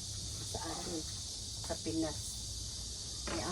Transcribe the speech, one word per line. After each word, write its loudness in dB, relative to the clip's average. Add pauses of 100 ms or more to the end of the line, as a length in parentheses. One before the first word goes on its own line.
(500)
sa 0
atin, 0 (640)
sa 0
Pinas. 4 (1120)
Eh, 4